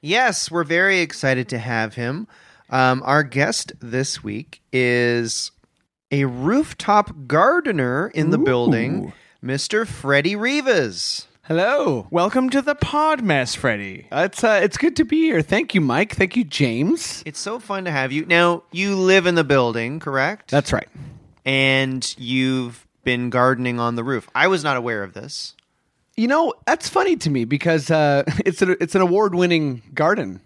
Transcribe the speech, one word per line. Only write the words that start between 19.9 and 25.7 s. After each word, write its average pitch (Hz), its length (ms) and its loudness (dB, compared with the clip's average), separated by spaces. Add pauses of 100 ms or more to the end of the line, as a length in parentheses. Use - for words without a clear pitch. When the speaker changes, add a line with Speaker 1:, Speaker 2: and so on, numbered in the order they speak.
Speaker 1:
correct? 143 500 -4
Speaker 3:
That's 139 220 2
right. - 160 -4 (560)
Speaker 1:
And 135 720 0
you've 127 680 -2 (200)
been 123 240 -2
gardening 123 500 0
on 117 160 -2
the 117 80 -6
roof. 123 320 -4
I 139 140 4
was 175 160 0
not 143 100 0
aware 117 260 -4
of 95 120 -10
this. - 400 -14 (640)